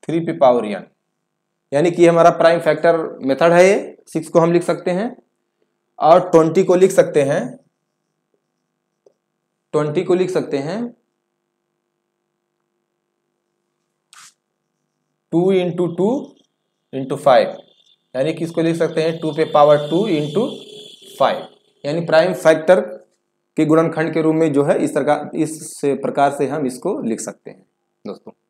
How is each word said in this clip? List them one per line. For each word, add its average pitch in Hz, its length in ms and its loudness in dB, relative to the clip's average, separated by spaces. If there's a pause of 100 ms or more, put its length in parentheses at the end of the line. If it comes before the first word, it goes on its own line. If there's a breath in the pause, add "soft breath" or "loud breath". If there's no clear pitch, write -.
थ्री 165 180 -4
पे 165 120 -6
पावर 123 340 2
n, 98 160 -8 (880)
यानी 156 180 2
कि 170 160 4
हमारा 170 260 6
प्राइम 170 280 2
फैक्टर 160 360 2 (260)
मेथड 135 300 2
है 175 120 6
ये। 202 320 0 (100)
सिक्स 160 220 -8
को 170 120 2
हम 170 120 2
लिख 170 100 2
सकते 170 280 -4
हैं 202 260 -6 (840)
और 170 320 4
ट्वेंटी 165 340 4
को 180 100 2
लिख 185 160 4
सकते 156 320 2
हैं, 147 180 -2 (2250)
ट्वेंटी 151 300 -2
को 180 100 0
लिख 180 160 0
सकते 143 280 -4
हैं 156 200 -6 (4000)
टू 165 80 0 (140)
into 180 320 -2 (100)
टू 185 120 0 (840)
into 135 240 -6
फ़ाइव, 120 400 2 (580)
यानी 143 180 -2
कि 165 120 -8
इसको 165 180 -4
लिख 165 140 0
सकते 165 260 -2
हैं 160 160 -4
टू 156 140 -6
पे 156 120 -2
पावर 147 460 4
टू 165 200 0
into 151 380 -2 (680)
फ़ाइव, - 280 0 (380)
यानी 165 220 -4
प्राइम 165 280 2
फैक्टर 160 460 2 (760)
के 160 80 2
गुणनखंड 160 500 0
के 160 80 -2
रूप 156 120 2
में 160 180 0
जो 139 120 2
है 160 200 0
इस 147 100 -4
तरह, 147 400 -2
इस - 500 -6
प्रकार 139 480 -2
से 143 140 -4
हम 143 200 -6
इसको 190 360 -6
लिख 113 180 -6
सकते - 300 -14
हैं - 140 -20 (400)
दोस्तों। - 280 -16 (180)